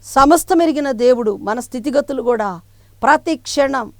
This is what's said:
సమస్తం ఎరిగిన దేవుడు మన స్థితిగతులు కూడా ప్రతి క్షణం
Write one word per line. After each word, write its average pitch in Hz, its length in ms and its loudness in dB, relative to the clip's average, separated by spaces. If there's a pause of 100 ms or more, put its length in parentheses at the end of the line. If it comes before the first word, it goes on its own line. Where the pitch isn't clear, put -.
సమస్తం 320 580 2
ఎరిగిన 294 300 0
దేవుడు 233 460 2
మన 202 220 -6
స్థితిగతులు 262 600 -4
కూడా 214 400 -2 (420)
ప్రతి 311 320 2
క్షణం 269 640 -4